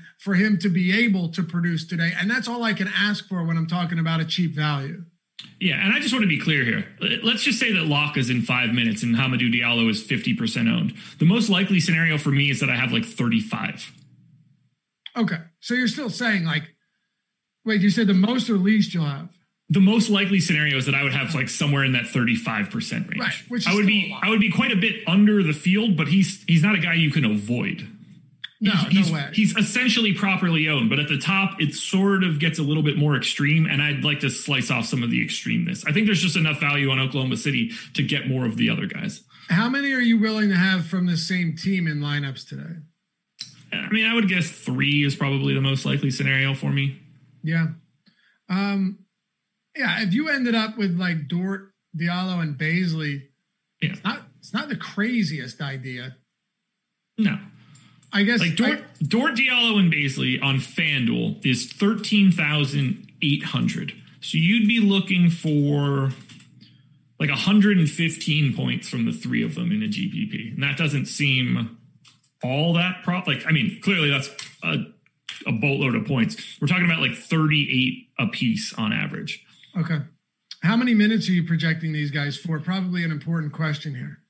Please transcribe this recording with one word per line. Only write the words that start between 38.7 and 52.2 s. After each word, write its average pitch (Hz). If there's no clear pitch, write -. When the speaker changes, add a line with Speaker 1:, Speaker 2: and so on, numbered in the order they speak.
Speaker 2:
guys. -
Speaker 1:
How 214
many 277
are 254
you 226
willing 214
to 190
have 185
from 185
the 175
same 175
team 185
in 147
lineups 143
today? 156
Speaker 2:
I -
mean, 220
I 226
would 226
guess 180
three 143
is 139
probably 139
the 135
most 135
likely 139
scenario 135
for 143
me. 139
Speaker 1:
Yeah. 160
Um, 196
yeah, 220
if 185
you 302
ended 254
up 220
with, 185
like, 165
Dort, 190
Diallo, 175